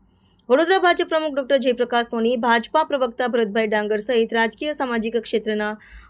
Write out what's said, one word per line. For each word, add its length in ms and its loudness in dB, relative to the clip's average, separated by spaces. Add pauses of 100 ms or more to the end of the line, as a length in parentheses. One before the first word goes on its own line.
(500)
વડોદરા 300 4
ભાજપ 300 2
પ્રમુખ 260 -2
ડોક્ટર 220 0
જયપ્રકાશ 480 0
સોની, 300 -2
ભાજપા 480 0
પ્રવક્તા 440 -2
ભરતભાઈ 400 0
ડાંગર 300 -2
સહિત 360 0
રાજકીય 380 -2
સામાજિક 460 -4
ક્ષેત્રના 600 -4 (320)